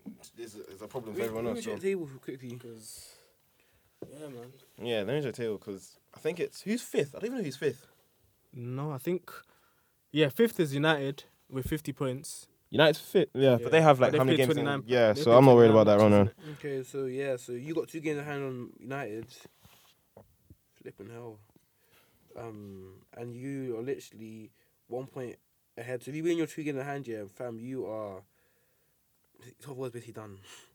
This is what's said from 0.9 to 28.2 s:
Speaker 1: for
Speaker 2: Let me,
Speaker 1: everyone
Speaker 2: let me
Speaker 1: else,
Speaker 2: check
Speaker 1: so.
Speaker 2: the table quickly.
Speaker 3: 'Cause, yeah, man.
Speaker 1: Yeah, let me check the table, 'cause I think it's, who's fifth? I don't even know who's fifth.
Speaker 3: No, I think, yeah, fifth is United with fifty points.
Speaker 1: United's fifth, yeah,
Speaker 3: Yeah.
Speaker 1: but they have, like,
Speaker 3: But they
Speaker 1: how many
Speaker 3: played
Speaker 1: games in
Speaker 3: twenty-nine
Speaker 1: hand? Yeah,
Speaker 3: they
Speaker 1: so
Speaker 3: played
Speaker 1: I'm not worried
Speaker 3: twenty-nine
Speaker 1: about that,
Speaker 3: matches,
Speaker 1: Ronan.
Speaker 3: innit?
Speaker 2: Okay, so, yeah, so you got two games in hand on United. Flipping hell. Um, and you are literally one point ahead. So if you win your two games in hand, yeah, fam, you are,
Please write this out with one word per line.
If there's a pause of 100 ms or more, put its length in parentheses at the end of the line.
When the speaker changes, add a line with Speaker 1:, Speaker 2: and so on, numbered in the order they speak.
Speaker 1:
for
Speaker 2:
Let
me,
Speaker 1:
everyone
Speaker 2:
let
me
Speaker 1:
else,
Speaker 2:
check
Speaker 1:
so.
Speaker 2:
the
table (140)
quickly.
Speaker 3:
'Cause, (960)
yeah,
man. (280)
Speaker 1:
Yeah,
let
me
check
the
table,
'cause (160)
I
think
it's,
who's
fifth?
I
don't
even
know
who's
fifth. (640)
Speaker 3:
No,
I
think, (840)
yeah,
fifth
is
United (240)
with
fifty
points. (240)
Speaker 1:
United's
fifth,
yeah,
Speaker 3:
Yeah.
Speaker 1:
but
they
have,
like,
Speaker 3:
But
they
Speaker 1:
how
many
Speaker 3:
played
Speaker 1:
games
in
Speaker 3:
twenty-nine
Speaker 1:
hand?
Yeah,
Speaker 3:
they
Speaker 1:
so
Speaker 3:
played
Speaker 1:
I'm
not
worried
Speaker 3:
twenty-nine (160)
Speaker 1:
about
that,
Speaker 3:
matches,
Speaker 1:
Ronan.
Speaker 3:
innit? (200)
Speaker 2:
Okay,
so,
yeah,
so
you
got
two
games
in
hand
on
United. (1600)
Flipping
hell. (960)
Um, (240)
and
you
are
literally (360)
one
point (400)
ahead.
So
if
you
win
your
two
games
in
hand,
yeah, (100)
fam,
you
are, (1400)